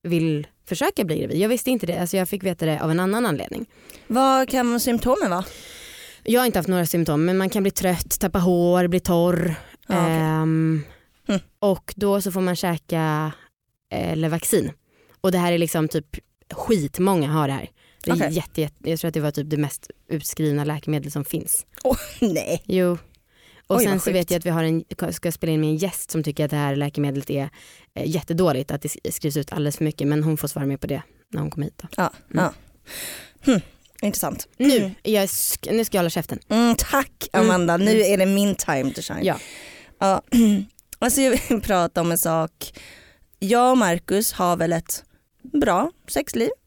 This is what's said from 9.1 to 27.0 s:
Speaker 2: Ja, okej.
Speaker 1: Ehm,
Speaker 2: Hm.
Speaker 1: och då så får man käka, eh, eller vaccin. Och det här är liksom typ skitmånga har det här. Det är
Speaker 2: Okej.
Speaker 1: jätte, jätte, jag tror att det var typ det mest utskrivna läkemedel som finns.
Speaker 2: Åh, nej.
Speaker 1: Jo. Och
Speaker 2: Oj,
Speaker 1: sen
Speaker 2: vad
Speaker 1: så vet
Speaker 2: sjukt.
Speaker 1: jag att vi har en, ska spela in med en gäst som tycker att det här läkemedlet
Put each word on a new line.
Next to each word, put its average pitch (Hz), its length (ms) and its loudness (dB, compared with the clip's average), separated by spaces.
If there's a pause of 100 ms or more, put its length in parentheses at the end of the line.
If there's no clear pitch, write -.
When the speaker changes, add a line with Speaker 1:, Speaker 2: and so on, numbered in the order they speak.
Speaker 2:
Ja, 180 160 2
okej. 160 120 2
Speaker 1:
Ehm, 160 680 0 (440)
Speaker 2:
Hm. 196 120 0 (200)
Speaker 1:
och - 360 0
då 202 260 0
så 190 100 -4
får 185 100 -2
man 180 140 0
käka, 160 760 -2 (600)
eh, 180 200 -4
eller 160 180 -2
vaccin. 165 420 0 (500)
Och 185 100 2
det 180 60 2
här 175 160 2
är 170 40 2
liksom 160 300 0
typ 156 180 -4 (460)
skitmånga 180 800 0
har 151 160 2
det 135 60 -2
här. - 160 -8 (340)
Det - 80 -2
är 170 40 2
Speaker 2:
Okej. 160 180 0
Speaker 1:
jätte, - 280 -4
jätte, - 280 -6
jag 160 100 -2
tror 170 80 -4
att 160 60 -4
det 160 60 -2
var 147 120 -2
typ 147 180 -6
det 151 80 0
mest - 340 -6 (180)
utskrivna 147 540 -2
läkemedel 147 480 -4
som 147 140 -6
finns. - 400 -4 (180)
Speaker 2:
Åh, - 140 2 (220)
nej. 170 460 0
Speaker 1:
Jo. 180 320 0 (680)
Och 196 100 0
Speaker 2:
Oj, 247 60 4
Speaker 1:
sen 202 100 4
Speaker 2:
vad 185 80 0
Speaker 1:
så - 100 -2
vet 185 100 2
Speaker 2:
sjukt. 165 100 -4
Speaker 1:
jag 175 80 2
att - 60 -8
vi 180 40 0
har 165 140 0
en, 165 500 -2
ska 170 180 -4
spela 160 220 -2
in 156 80 2
med 156 80 2
en 156 80 0
gäst - 340 -6
som 160 120 -2
tycker 151 220 -2
att - 60 -4
det 151 60 -2
här 143 180 0
läkemedlet 143 540 -2